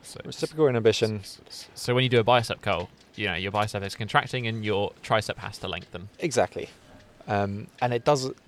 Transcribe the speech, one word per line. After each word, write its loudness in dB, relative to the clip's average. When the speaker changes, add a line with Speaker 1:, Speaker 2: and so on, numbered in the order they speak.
Speaker 1:
So -16
Speaker 2:
Reciprocal 0
inhibition. 2
Speaker 1:
s-, -16
s-, -16
so -2
when 4
you 4
do 4
a 6
bicep 2
curl, -2
you -4
know, -2
your -4
bicep -2
is -6
contracting -2
and -4
your 0
tricep 0
has -10
to -8
lengthen. -10
Speaker 2:
Exactly. 0
Um, -2
and 2
it 0
does 2